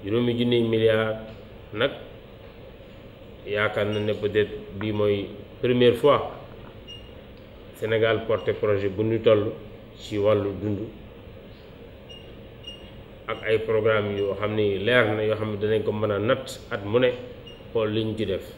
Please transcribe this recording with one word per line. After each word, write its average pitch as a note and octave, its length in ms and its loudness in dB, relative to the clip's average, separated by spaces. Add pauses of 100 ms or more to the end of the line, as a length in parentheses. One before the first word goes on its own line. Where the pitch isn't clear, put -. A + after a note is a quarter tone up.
Juróomi A#2+ 320 2
junniy A#2+ 300 4
milliards A2 520 4 (540)
nag, A2+ 180 0 (1600)
yaakaar G#2 400 0
na G#2 140 -2
ne G#2 140 0
peut-être G2+ 360 2 (300)
bii G#2+ 120 -2
mooy G#2 340 2 (360)
première B2 320 6
fois C3 380 4 (1400)
Sénégal A2 500 2
porté A2 280 0
projet G2+ 340 2
bu F#2+ 160 0
ñu A2 160 2
toll G#2+ 320 6 (440)
ci - 220 -6
wàllu G2+ 320 4 (100)
dund, G#2 280 -4 (2500)
ak A2 180 -6
ay A2 120 4
programme G#2+ 600 2
yoo G2+ 160 0
xam G#2 220 -2
ne G2+ 220 2
leer A2 360 4
na, G#2+ 80 0
yoo G#2+ 140 2
xam G#2+ 160 -4
ne G#2 60 -4
danañ G#2+ 260 2
ko G#2+ 80 0
mën G#2+ 180 0
a G2+ 80 0
natt B2+ 400 -2 (120)
at G#2+ 140 -6
mu G#2 140 2
ne, B2+ 120 4 (600)
xool A2 200 0
li A2 120 0
ñu G#2+ 120 -2
ci A2 100 0
def. F#2 160 -2 (160)